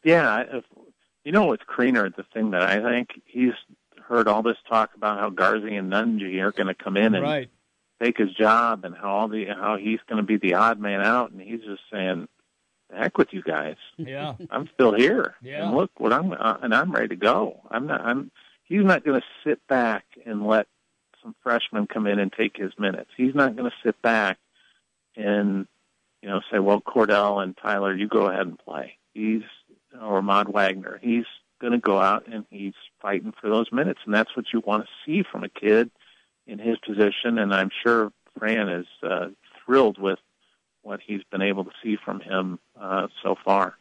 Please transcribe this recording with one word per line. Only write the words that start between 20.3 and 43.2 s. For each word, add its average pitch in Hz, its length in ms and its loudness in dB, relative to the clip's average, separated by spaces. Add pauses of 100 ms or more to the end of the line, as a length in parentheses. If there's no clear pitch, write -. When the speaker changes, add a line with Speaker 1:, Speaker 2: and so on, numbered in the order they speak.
Speaker 1:
let 107 200 4 (560)
some 113 120 -16 (100)
freshmen 113 420 -2
come 110 220 -2
in 101 100 2
and 98 140 -2
take 113 240 -4
his 95 220 -6
minutes. 98 380 -4
He's 131 200 0
not 135 200 2
gonna 123 140 -4 (140)
sit 113 180 0
back 110 360 0 (800)
and, 101 520 0 (540)
you 101 60 -12
know, 98 120 -2 (100)
say, 110 80 0
"Well, 101 220 2
Cordell 104 640 2
and 92 140 -8
Tyler, 98 380 -2
you 101 140 -4
go 107 180 2
ahead 95 220 -2
and 82 100 -14
play." - 400 -14 (160)
He's, 110 280 -2 (580)
or 104 180 -2
Ahmad 101 300 2
Wagner, 95 540 -2
he's 120 240 0 (340)
gonna 120 180 0
go 98 220 2
out 98 260 2
and 107 240 -12
he's 98 220 -10 (280)
fighting 101 400 -6
for 110 100 -6
those 113 200 0
minutes, 151 360 -4
and 104 80 -2
that's 110 220 0
what 117 160 -8
you 113 140 0
wanna 104 200 -2 (180)
see 170 180 -2
from 95 220 -8
a - 60 -10
kid 110 400 2 (560)
in 104 120 -14
his 113 200 -2
position. 107 600 0
And 101 160 0
I'm 95 160 0 (140)
sure 113 260 4 (280)
Fran 110 320 -2
is, 87 160 -6 (160)
uh, 87 260 -2 (360)
thrilled 123 340 4
with 95 200 0 (640)
what 101 260 -12
he's 101 240 -8
been 95 120 -2
able 98 220 0
to 95 60 -12 (120)
see 107 140 -2
from 98 240 -8
him, 92 380 -4 (220)
uh, 95 260 -4 (160)